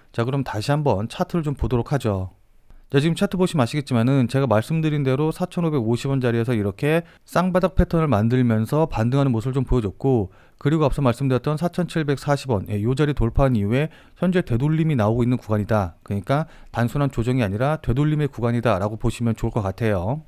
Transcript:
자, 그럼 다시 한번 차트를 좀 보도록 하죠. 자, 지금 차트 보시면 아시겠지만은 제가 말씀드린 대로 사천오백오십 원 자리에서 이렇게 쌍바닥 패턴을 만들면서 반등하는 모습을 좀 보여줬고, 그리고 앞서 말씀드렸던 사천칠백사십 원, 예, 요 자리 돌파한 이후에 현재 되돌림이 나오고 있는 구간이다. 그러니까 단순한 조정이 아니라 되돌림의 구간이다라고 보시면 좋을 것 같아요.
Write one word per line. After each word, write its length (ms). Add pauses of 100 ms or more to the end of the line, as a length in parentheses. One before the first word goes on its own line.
(120)
자, 100
그럼 220
다시 260
한번 380
차트를 340
좀 120
보도록 380
하죠. 380 (580)
자, 120
지금 160
차트 200
보시면 280
아시겠지만은 640
제가 180
말씀드린 560
대로 300
사천오백오십 760
원 120
자리에서 340
이렇게 480 (220)
쌍바닥 500
패턴을 320
만들면서 800
반등하는 460
모습을 220
좀 100
보여줬고, 680 (280)
그리고 260
앞서 180
말씀드렸던 540
사천칠백사십 920
원, 200
예, 160
요 100
자리 180
돌파한 440
이후에 320 (260)
현재 260
되돌림이 540
나오고 300
있는 120
구간이다. 680
그러니까 420 (240)
단순한 400
조정이 320
아니라 360
되돌림의 500
구간이다라고 680
보시면 360
좋을 160
것 120
같아요. 640